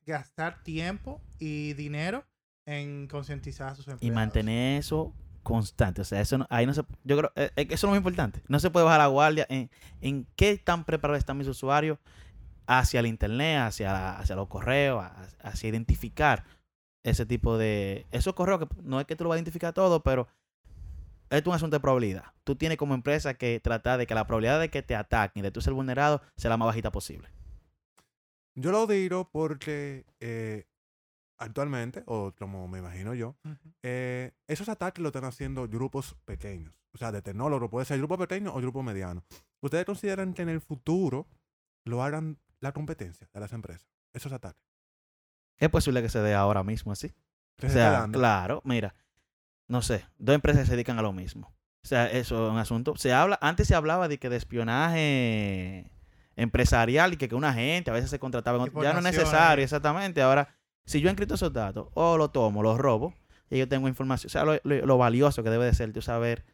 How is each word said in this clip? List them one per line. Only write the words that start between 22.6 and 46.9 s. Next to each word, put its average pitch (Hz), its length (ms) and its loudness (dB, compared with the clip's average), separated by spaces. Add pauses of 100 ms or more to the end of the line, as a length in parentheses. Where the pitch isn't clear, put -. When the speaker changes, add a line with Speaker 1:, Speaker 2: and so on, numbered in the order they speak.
Speaker 2:
como 143 160 0
empresa 143 400 0
que 117 260 -2
tratar 120 380 0
de 120 80 -2
que 113 80 -2
la 107 120 0
probabilidad 117 320 2
de 160 120 0
que 139 120 -4
te 120 140 -2
ataquen, 104 460 0
de 98 80 -2
tú 113 100 -6
ser 135 140 0
vulnerado, 135 480 2 (140)
sea - 120 -4
la 113 80 2
más 113 100 2
bajita 110 240 -2
posible. - 380 -10 (1300)
Speaker 3:
Yo 135 160 -2
lo 220 140 4
digo 185 440 0
porque... 143 760 -6 (140)
Eh, 113 460 -8 (720)
actualmente, 123 680 -6
o 104 320 -6
como 95 300 -10
me 92 100 -10
imagino 92 360 -10
yo, 120 300 -8
Speaker 1:
Ujú. 151 120 -14 (260)
Speaker 3:
eh, 127 500 -8 (140)
esos 190 220 -8
ataques 190 340 -6
lo 156 60 -2
están 131 160 -6
haciendo 131 440 -8
grupos 131 460 -6 (100)
pequeños. 92 480 -12 (200)
O - 60 -18
sea, 117 120 -6
de 101 120 -6
tecnólogos, 120 460 -4
puede 120 160 -4
ser 139 140 -4
grupo 151 180 -2
pequeño 185 380 -6
o 135 60 -6
grupo 131 240 -6
mediano. 95 400 -8 (360)
¿Ustedes 160 240 -2
consideran 190 480 -4
que 175 100 -8
en 170 60 -4
el 160 120 -4
futuro 156 640 -2 (580)
lo 120 200 -4
hagan 151 340 -6 (220)
la 135 120 -8
competencia 143 600 -10
de 101 60 -12
las 101 120 -12
empresas, 98 360 -14 (240)
esos 135 200 -12
ataques? 98 300 -14 (960)
Speaker 2:
Es 160 120 4
posible 131 320 2
que 117 60 -2
se 113 120 0
dé 104 140 4
ahora 101 280 4
mismo 107 300 -6